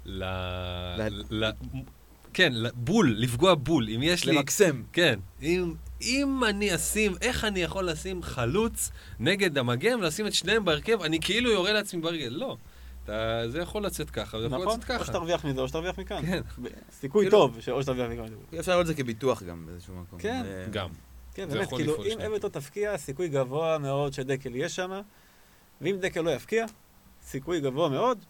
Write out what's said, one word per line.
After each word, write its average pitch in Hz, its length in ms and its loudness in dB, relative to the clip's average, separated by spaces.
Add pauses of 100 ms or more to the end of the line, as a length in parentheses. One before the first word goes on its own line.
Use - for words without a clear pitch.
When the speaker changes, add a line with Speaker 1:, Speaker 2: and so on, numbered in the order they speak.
Speaker 1:
ל-, 95 200 -8 (720)
Speaker 2:
ל- 107 460 -4
Speaker 1:
ל-, 110 60 2 (840)
כן, 175 200 4
ל-, 113 200 0
בול, 131 440 6
לפגוע 127 360 6
בול. 139 400 2
אם 117 80 0
יש 170 220 2
לי 165 120 4
Speaker 2:
למקסם. 139 460 4 (100)
Speaker 1:
כן. 156 260 4 (240)
אם, 170 320 0 (280)
אם 269 460 0
אני 202 260 2
אשים, 202 460 2
איך 240 240 0
אני 202 160 0
יכול 175 300 -2
לשים 180 320 -6
חלוץ 165 680 0 (300)
נגד 170 380 2
המגן 131 420 2
ולשים 180 260 0
את - 80 -2
שניהם 208 300 2
בהרכב? 180 380 2
אני 160 180 2
כאילו 214 300 2
יורה 196 220 4
לעצמי 202 280 0
ברגל. 156 280 -4
לא. 180 280 -6 (480)
אתה, 113 440 -2
זה 127 100 -4
יכול 202 280 -4
לצאת - 240 -4
ככה, 110 300 -4
זה 113 60 0
יכול 123 120 0
Speaker 3:
נכון, 185 200 0
Speaker 1:
לצאת 233 60 -10
ככה. 247 140 -2
Speaker 3:
או - 60 -2
שתרוויח 170 400 0
מזה, 135 160 0
או 131 80 2
שתרוויח 165 300 -4
מכאן. 185 280 -6
Speaker 1:
כן. 175 140 0 (220)
Speaker 3:
ב-, 120 40 -8 (260)
סיכוי 196 320 2
Speaker 2:
כאילו, 202 140 8
Speaker 3:
טוב 120 220 6
ש-, 113 80 -8
או 127 140 0
שתרוויח 127 280 0
מכאן. 113 480 -10
Speaker 2:
אפשר 170 140 0
לראות 175 100 6
את 170 40 2
זה 160 80 -2
כביטוח 123 480 0
גם, 85 240 -10
באיזשהו 87 300 -14
מקום. 90 220 -12
Speaker 3:
כן. 247 260 -4
Speaker 2:
אה, 95 260 -8
Speaker 1:
גם. 101 180 -4 (460)
Speaker 3:
כן, 190 160 -6
Speaker 1:
זה - 40 -2
Speaker 3:
באמת, 110 120 0
Speaker 1:
יכול 127 120 -4
Speaker 3:
כאילו, 147 140 2
Speaker 1:
לפעול 156 140 -2
Speaker 3:
אם 208 60 0
Speaker 1:
לשניהם. 214 200 -4
Speaker 3:
אברטון 208 180 -2
תפקיע, 202 480 -4
סיכוי 156 300 -4
גבוה 139 500 2
מאוד 139 340 0
שדקל 135 440 -4
יהיה 156 120 0
שמה, 185 320 -6 (800)
ואם 180 200 0
דקל 180 200 -2
לא 165 100 2
יפקיע, 220 360 0 (560)
סיכוי 151 380 -4
גבוה 139 280 2
מאוד 220 300 2 (120)